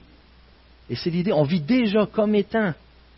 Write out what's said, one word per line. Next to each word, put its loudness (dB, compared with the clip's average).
Et -6
c'est -4
l'idée, -2
on 2
vit 0
déjà 2
comme 0
étant 0